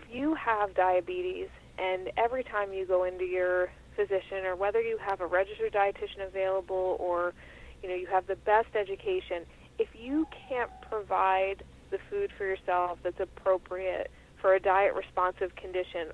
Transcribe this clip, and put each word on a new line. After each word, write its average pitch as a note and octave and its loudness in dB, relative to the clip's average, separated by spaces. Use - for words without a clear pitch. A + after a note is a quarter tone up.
you C#4+ 0
have G#3 0
diabetes F#3 2
and F#3 -2
every A#3 2
time G3+ -2
you F#3+ -4
go F3+ 4
into F3+ -4
your F3+ 0
physician, G3 -2
or F#3 -2
whether G3+ 0
you A3+ -2
have G3 -4
a F3 -2
registered G3+ 0
dietitian G3 0
available F#3+ -2
or, F3 -2
you F#3+ -10
know, F3+ -4
you F3+ -6
have F#3+ 2
the F#3+ -2
best G#3+ 4
education, F#3+ -2
if G#3+ 2
you C#4 -2
can't B3 -2
provide F#3+ 2
the F#3+ -4
food G3+ -4
for G3+ -4
yourself F3+ 0
that's F3+ -4
appropriate F#3 0
for F#3+ 8
a F#3+ 4
diet G3 4
responsive F#3 -2
condition, E3+ -6